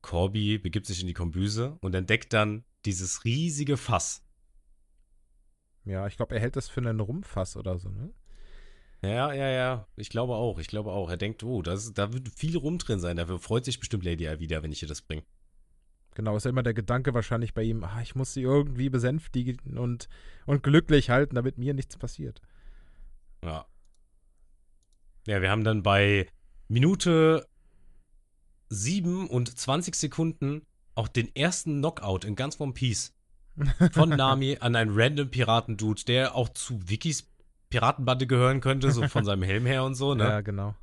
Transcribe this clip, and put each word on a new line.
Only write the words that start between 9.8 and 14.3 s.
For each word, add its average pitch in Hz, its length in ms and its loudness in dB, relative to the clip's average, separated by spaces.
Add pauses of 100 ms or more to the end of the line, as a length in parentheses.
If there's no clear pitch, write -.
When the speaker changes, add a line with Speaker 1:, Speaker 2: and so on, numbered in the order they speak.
Speaker 1:
Ich - 140 -12
glaube 123 260 -2
auch, 110 240 -2
ich 78 80 -8
glaube 104 240 -6
auch. 92 180 -4
Er 87 80 -2
denkt, 104 260 -6
oh, 117 180 -4
das, 98 320 -6
da 101 180 -2
wird 127 160 -8
viel 160 300 -4
Rum 160 220 -2
drin 110 200 -2
sein. 87 160 -2
Dafür 85 240 -4
freut 117 240 -2
sich - 160 -6
bestimmt 98 240 -6
Lady 85 240 -2
Alvida, 78 340 -4